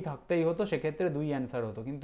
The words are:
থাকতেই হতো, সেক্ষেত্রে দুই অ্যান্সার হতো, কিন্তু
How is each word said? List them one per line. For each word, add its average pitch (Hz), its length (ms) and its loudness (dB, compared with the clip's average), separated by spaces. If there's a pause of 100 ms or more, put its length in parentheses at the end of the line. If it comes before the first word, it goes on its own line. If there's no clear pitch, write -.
থাকতেই 165 380 2
হতো, 170 140 2 (100)
সেক্ষেত্রে 156 360 0 (100)
দুই 151 160 0
অ্যান্সার 127 340 -2
হতো, 110 200 -6
কিন্তু 139 160 -4